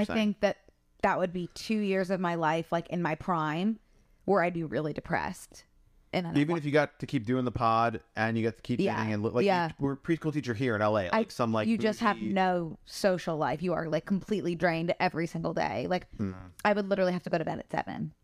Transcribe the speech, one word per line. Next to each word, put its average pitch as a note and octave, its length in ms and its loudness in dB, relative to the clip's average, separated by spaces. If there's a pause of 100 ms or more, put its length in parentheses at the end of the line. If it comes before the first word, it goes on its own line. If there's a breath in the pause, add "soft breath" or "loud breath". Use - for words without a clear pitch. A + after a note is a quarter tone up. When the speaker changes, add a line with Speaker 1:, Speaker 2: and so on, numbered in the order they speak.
Speaker 1:
I - 20 2
Speaker 2:
saying? G#3 160 -2
Speaker 1:
think G#3+ 220 0
that G3 160 2 (440)
that F#3+ 160 4
would F3 160 -2
be F3 220 -4
two - 240 -2
years F#3+ 320 0
of F#3 80 0
my E3+ 160 0
life, E3 360 0
like, E3+ 180 0
in F3 120 -2
my D#3+ 140 -2
prime, E3+ 640 -2 (460)
where F#3 180 4
I'd F3+ 100 2
be E3 120 -4
really D3+ 280 -2
depressed. - 680 -6 (480)
And F3+ 140 0
then E3 100 -2
I C#3+ 40 4
Speaker 2:
Even D3 140 4
Speaker 1:
want E3+ 80 0
Speaker 2:
if C#3+ 40 -4
you D3 60 -2
got D3 280 4
to C3+ 60 -8
keep B2 200 -2
doing B2+ 200 0
the B2 60 -2
pod A2+ 480 2 (160)
and A2+ 220 0
you A2 60 2
got A2+ 140 0
to - 40 -20
keep B2 180 -2
Speaker 1:
Yeah. - 180 0
Speaker 2:
knitting A2 160 0
and G#2 100 0
li-, A2+ 80 2
like, B2 140 2
Speaker 1:
Yeah. F3+ 220 4
Speaker 2:
you D#3 60 -8 (120)
were C#3 80 0
a C3+ 40 -8
preschool D#3+ 360 -2
teacher B2 200 -2
here A#2 220 0
in G2+ 60 2
L G#2+ 160 4
A, F#2+ 120 0
Speaker 1:
I, - 100 0
Speaker 2:
like, A3 120 -2
some, B2+ 220 0
like, A3 160 2
Speaker 1:
you A3+ 80 2
just A3 240 0
have G#3+ 160 2
Speaker 2:
bougie G#3+ 160 -2
Speaker 1:
no F3+ 520 0
social F3+ 520 0
life. D3 240 -2
You F3 120 0
are, D#3+ 140 -2
like, D3+ 180 -2
completely F3 500 -2
drained E3 440 0
every E3+ 280 0
single E3 260 -6
day. G2+ 360 -2
Like, F3+ 180 -2 (100)
Speaker 2:
Hmm. G2 140 -2 (340)
Speaker 1:
I G#3 80 4
would G3+ 160 -2
literally F#3+ 240 2
have F3+ 100 -4
to - 60 -10
go E3+ 80 0
to D#3+ 80 -4
bed - 140 -6
at - 120 -14
seven. - 400 -4 (120)